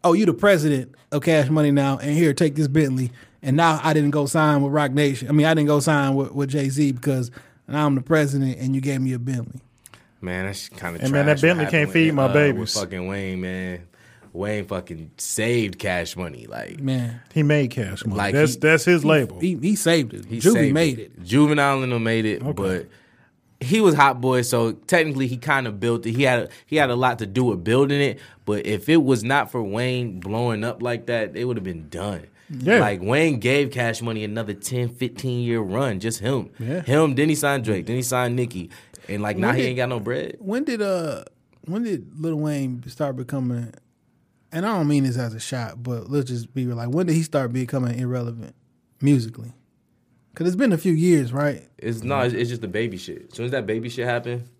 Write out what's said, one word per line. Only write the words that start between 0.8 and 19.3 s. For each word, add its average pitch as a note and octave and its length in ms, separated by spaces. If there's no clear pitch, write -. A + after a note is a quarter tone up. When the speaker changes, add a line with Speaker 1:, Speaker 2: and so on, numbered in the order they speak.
Speaker 1:
of D3 120
Cash D3+ 260
Money D3+ 220
now, C#3 260
and D3 180
here, D#3+ 180
take D#3 220
this D3+ 120
Bentley." C3 440
And C#3 160
now E3 260
I D#3 100
didn't D3 180
go D3 160
sign D3+ 340
with C#3 100
Roc D3 200
Nation. C3+ 380
I - 20
mean, D3+ 160
I D#3+ 80
didn't D3+ 120
go D3 120
sign C#3 360
with, C3+ 180
with C#3 160
Jay-Z C#3 420
because B2+ 400
now D3+ 180
I'm C#3 100
the C3 60
president C#3 580
and C3 160
you C3+ 60
gave C3+ 200
me C3 120
a B2 60
Bentley. B2 420
Speaker 2:
Man, F#2 240
that G2 100
shit - 220
kinda E2+ 220
Speaker 3:
Hey, C3 100
man, C#3+ 180
that D3 120
Speaker 2:
trash - 20
what - 0
Speaker 3:
Bentley E3 240
can't - 80
Speaker 2:
happened D3 200
Speaker 3:
feed E3 140
Speaker 2:
with, D#3 80
Speaker 3:
my C3+ 100
Speaker 2:
uh, B2+ 80
Speaker 3:
babies. C#3+ 260
Speaker 2:
with G#2+ 120
fucking F#2 360
Wayne, F#2+ 340
man. F#2 380
Wayne G#2 320
fucking F2 520
saved A2 640
Cash F2 380
Money. C#2 300
Like, A1+ 320
Speaker 1:
Man. B2 420
Speaker 3:
He D#3 100
made C#3+ 280
Cash F#2+ 340
Money. G#2 120
Speaker 2:
Like, G2+ 160
Speaker 3:
That's, C#3+ 220
Speaker 2:
he, - 40
Speaker 3:
that's D#3 260
his F3 180
Speaker 1:
He, D3+ 40
Speaker 3:
label. C3+ 320